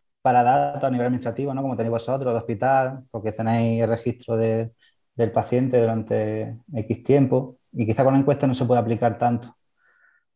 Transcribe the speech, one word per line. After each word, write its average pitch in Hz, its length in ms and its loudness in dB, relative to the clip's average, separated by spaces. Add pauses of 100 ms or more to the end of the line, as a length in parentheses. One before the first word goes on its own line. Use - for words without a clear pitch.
(220)
para 123 200 4
datos 143 420 2
a 135 60 2
nivel 123 160 0
administrativo, 127 480 -4
¿no? 135 80 -4
Como 131 140 -4
tenéis 113 160 -2
vosotros, 127 420 -2
de 117 40 0
hospital, 131 720 -2
porque 110 220 -6
tenéis 113 500 0
el 113 60 2
registro 117 480 -4
de, 113 360 0 (420)
del 110 180 0
paciente 123 480 0
durante 110 800 -2 (160)
X 110 280 -4
tiempo, 135 560 2 (140)
y 117 140 -2
quizá 120 180 2
con 135 100 4
la 135 60 6
encuesta 139 260 2
no 131 80 2
se 127 100 -2
puede 120 160 4
aplicar 113 380 0
tanto, 120 380 -2 (800)